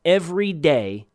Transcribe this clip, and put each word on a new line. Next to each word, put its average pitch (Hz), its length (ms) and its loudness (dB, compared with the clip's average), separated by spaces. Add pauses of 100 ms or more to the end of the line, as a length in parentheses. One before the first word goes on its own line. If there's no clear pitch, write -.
every 185 520 0
day 117 500 0 (100)